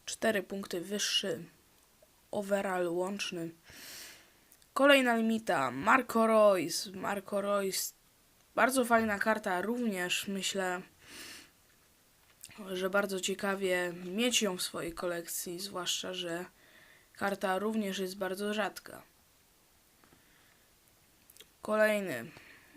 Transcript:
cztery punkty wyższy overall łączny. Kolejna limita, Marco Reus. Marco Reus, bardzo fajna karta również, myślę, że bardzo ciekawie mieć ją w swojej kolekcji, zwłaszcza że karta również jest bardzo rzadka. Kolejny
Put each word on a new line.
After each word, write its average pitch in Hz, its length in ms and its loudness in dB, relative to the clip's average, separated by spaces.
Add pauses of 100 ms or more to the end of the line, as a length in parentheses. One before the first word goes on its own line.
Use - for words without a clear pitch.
cztery 214 380 0
punkty 196 380 -6
wyższy 190 600 -2 (880)
overall 196 560 0
łączny. 175 600 -2 (1200)
Kolejna 262 440 8
limita, 220 540 2
Marco 226 560 4
Reus. 208 600 6
Marco 196 540 -4
Reus, 202 520 -2 (680)
bardzo 247 260 4
fajna 226 340 2
karta 214 420 0
również, 202 680 -2
myślę, 190 540 -2 (1900)
że 185 160 -2
bardzo 196 300 0
ciekawie 185 720 0 (120)
mieć 233 360 2
ją 190 160 -2
w - 40 -4
swojej 170 320 -6
kolekcji, 175 640 -6
zwłaszcza 190 540 -6
że 180 320 -6 (680)
karta 196 460 0
również 208 400 -2
jest 190 180 -4
bardzo 196 360 -4
rzadka. - 500 -6 (2500)
Kolejny 208 680 0 (460)